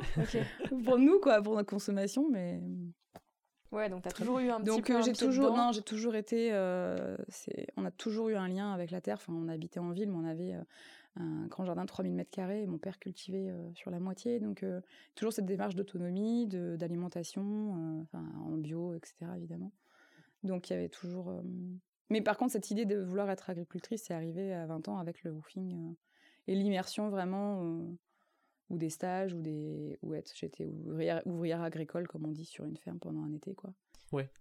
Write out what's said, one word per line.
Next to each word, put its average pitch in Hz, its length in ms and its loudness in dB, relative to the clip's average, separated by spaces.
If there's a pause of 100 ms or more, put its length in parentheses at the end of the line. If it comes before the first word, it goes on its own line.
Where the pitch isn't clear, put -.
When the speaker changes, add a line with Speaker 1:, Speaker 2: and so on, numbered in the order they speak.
(180)
Speaker 1:
Ok. - 180 2
Speaker 2:
<laughs> 254 480 -2
Pour 247 140 8
nous, 311 220 12
quoi, 233 220 8
pour 214 140 2
notre 208 140 2
consommation, 202 600 2
mais 180 300 0 (1120)
Speaker 1:
Ouais, 214 160 0
donc 180 140 -4
t'as 180 80 -4
Speaker 2:
Très 180 140 -6
Speaker 1:
toujours 254 140 4
Speaker 2:
bien. 254 80 4
Speaker 1:
eu 247 40 4
un 226 100 2
Speaker 2:
Donc, 220 240 4
Speaker 1:
petit 262 80 4
peu - 20 8
Speaker 2:
euh, 240 40 8
Speaker 1:
un 226 40 8
Speaker 2:
j'ai 240 100 6
Speaker 1:
pied 233 140 2
Speaker 2:
toujours, 262 260 8
Speaker 1:
dedans. 240 140 6
Speaker 2:
non, 240 60 6
j'ai 208 100 0
toujours 220 320 0
été, 226 380 2
euh, 180 640 2 (120)
c'est, - 380 -8 (100)
on 190 80 0
a 180 60 0
toujours 220 380 -2
eu 220 80 2
un 190 100 0
lien 196 260 0
avec 175 200 -2
la 180 80 -2
terre. 202 160 -2
Enfin, - 180 -8
on 165 140 0
habitait 165 320 -4
en 175 100 -2
ville, 202 200 0
mais 180 60 0
on 165 80 0
avait, 170 300 -2
euh, 170 80 -6 (540)
un 160 320 -4
grand 185 160 -6
jardin 175 180 0
de 185 60 -4
trois - 160 -4
mille 180 100 0
mètres 175 160 -4
carrés, 190 320 -2
et 208 40 -2
mon 170 120 -2
père 190 220 -8
cultivait, 190 500 -6
euh, 170 240 -8
sur - 160 -10
la 175 80 -4
moitié. 190 400 -2
Donc, 208 240 -4
euh, 185 180 -4 (360)
toujours 220 160 0
cette 208 140 0
démarche 185 280 0
d'autonomie, 196 720 0
de, 175 300 -2
d'alimentation, 175 680 -4
euh, 190 600 -2
enfin, 165 220 -10 (200)
en 160 120 -4
bio, 165 380 -4
et 165 80 -8
cetera, 175 340 -10
évidemment. 170 360 -8 (720)
Donc, 185 260 -2
il 185 40 0
y - 20 2
avait 175 120 0
toujours, 180 420 -8
euh, 180 120 -6 (640)
mais 214 120 4
par 208 160 2
contre, 254 160 2
cette 196 180 -2
idée 220 140 2
de 202 160 2
vouloir 190 300 0
être 190 200 -4
agricultrice, 175 540 -6
c'est 175 100 -6
arrivé 165 400 -4
à 165 120 -4
vingt 160 220 -6
ans 202 100 -4
avec 170 260 -6
le 165 80 -6
woofing, 180 420 -6
euh, 165 180 -6 (540)
et 190 80 2
l'immersion 196 540 2
vraiment, 196 560 0
euh, 165 200 -2 (840)
ou 175 100 -2
des 160 120 0
stages, 185 420 -2
ou 170 100 -4
des, 151 600 -4
ou 160 120 -4
être, 147 200 -8
j'étais 160 320 -6
ouvrière, 160 580 -2
ouvrière 170 380 -2
agricole, 165 460 -4
comme 156 180 -8
on 156 60 -2
dit, 156 120 -8
sur - 200 -12
une 156 120 -8
ferme 170 220 -10
pendant 160 240 -6
un 151 100 -4
été, 170 220 -8
quoi. 190 180 -12 (400)
Speaker 3:
Ouais. 135 160 -2 (120)